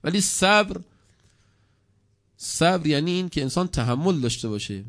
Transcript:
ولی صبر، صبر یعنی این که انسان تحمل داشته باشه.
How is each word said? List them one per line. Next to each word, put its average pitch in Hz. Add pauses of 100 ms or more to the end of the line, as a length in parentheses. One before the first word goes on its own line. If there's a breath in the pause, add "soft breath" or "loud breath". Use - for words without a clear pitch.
ولی 180
صبر، 196 (1600)
صبر 170
یعنی 151
این 180
که 151
انسان 175
تحمل 139
داشته 117
باشه. 101